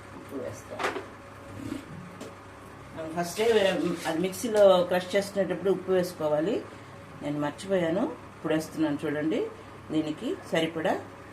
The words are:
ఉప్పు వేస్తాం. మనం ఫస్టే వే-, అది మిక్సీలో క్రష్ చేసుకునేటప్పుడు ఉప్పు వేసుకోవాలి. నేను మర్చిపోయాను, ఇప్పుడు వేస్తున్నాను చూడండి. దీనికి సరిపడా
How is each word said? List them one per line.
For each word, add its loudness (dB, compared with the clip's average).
ఉప్పు -12
వేస్తాం. -10
మనం -8
ఫస్టే 0
వే-, 4
అది 0
మిక్సీలో 4
క్రష్ 0
చేసుకునేటప్పుడు 2
ఉప్పు -6
వేసుకోవాలి. 2
నేను -2
మర్చిపోయాను, 0
ఇప్పుడు -2
వేస్తున్నాను 0
చూడండి. 2
దీనికి 0
సరిపడా 2